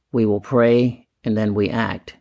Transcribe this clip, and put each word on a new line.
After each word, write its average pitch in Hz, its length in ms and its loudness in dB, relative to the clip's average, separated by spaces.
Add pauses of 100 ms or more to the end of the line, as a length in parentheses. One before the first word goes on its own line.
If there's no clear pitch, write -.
(120)
We 113 160 2
will 104 120 0
pray 120 680 0 (160)
and 110 120 -2
then 104 200 -2
we 101 160 0
act, - 500 -6